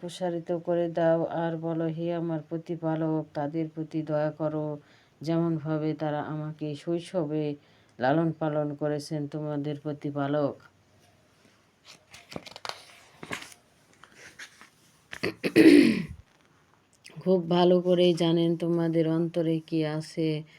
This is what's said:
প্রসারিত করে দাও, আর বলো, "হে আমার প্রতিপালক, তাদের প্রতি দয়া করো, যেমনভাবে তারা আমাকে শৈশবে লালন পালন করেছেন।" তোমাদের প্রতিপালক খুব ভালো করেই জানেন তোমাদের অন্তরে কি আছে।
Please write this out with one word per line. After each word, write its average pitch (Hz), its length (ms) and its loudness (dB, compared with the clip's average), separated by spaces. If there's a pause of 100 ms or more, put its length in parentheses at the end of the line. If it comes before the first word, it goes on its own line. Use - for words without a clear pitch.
প্রসারিত 170 500 -6
করে 170 380 0
দাও, 165 360 2
আর 165 320 -4
বলো, 165 280 -4
"হে 165 280 -4
আমার 165 260 -4 (100)
প্রতিপালক, 160 840 -2
তাদের 156 360 -4
প্রতি 156 320 -6
দয়া 151 300 -2
করো, 151 480 -4 (420)
যেমনভাবে 156 720 -2
তারা 147 280 -4
আমাকে 151 540 -8
শৈশবে 156 800 -4 (440)
লালন 156 400 2
পালন 151 360 -2
করেছেন।" 147 520 -4
তোমাদের 151 520 -6
প্রতিপালক 143 760 -2 (4000)
খুব 180 300 0
ভালো 180 320 6
করেই 180 320 4
জানেন 170 440 2
তোমাদের 165 520 2
অন্তরে 165 500 0
কি 156 260 -2
আছে। 156 580 -4 (160)